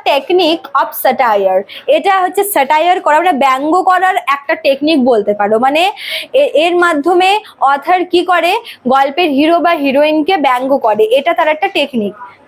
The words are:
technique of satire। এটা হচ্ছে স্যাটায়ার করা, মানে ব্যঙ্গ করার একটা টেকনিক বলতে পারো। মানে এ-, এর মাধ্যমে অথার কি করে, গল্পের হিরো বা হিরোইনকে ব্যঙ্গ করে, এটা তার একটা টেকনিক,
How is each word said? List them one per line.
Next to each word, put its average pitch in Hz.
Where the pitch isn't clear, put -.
technique 330
of 330
satire। 214
এটা 381
হচ্ছে 370
স্যাটায়ার 320
করা, 302
মানে 359
ব্যঙ্গ 277
করার 370
একটা 302
টেকনিক 285
বলতে 208
পারো। 208
মানে 302
এ-, 508
এর 339
মাধ্যমে 349
অথার 311
কি 359
করে, 359
গল্পের 277
হিরো 311
বা 330
হিরোইনকে 302
ব্যঙ্গ 262
করে, 220
এটা 277
তার 330
একটা 311
টেকনিক, 254